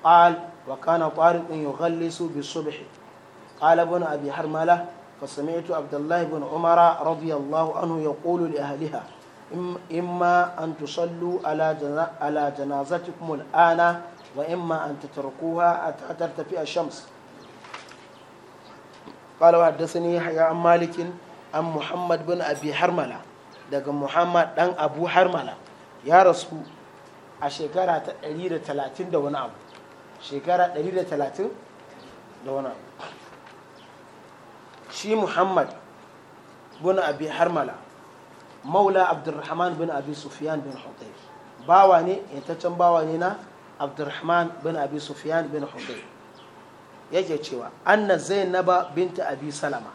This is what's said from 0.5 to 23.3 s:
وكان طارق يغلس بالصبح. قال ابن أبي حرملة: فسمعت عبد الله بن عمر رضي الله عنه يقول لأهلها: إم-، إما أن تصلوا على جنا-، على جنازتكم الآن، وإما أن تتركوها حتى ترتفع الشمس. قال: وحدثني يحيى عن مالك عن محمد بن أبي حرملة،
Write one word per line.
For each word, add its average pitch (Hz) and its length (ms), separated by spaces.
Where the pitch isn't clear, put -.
وكان 160 420
طارق 170 420
يغلس 165 720
بالصبح. 147 540
قال 165 180
ابن 170 240
أبي 143 280
حرملة: 165 540
فسمعت 165 500
عبد 151 240
الله 165 280
بن 151 200
عمر 165 360
رضي 160 280
الله 156 420
عنه 165 240
يقول 165 500
لأهلها: 143 520
إم-، 180 220
إما 175 720
أن 160 120
تصلوا 170 680
على 156 340
جنا-، 151 400
على 147 380
جنازتكم 160 760
الآن، 170 680
وإما 160 500
أن 143 140
تتركوها 165 680
حتى 165 100
ترتفع 170 420
الشمس. 151 460
قال: 170 160
وحدثني 170 600
يحيى 165 240
عن 165 160
مالك 170 400
عن 156 100
محمد 165 640
بن 175 140
أبي 147 320
حرملة، 156 460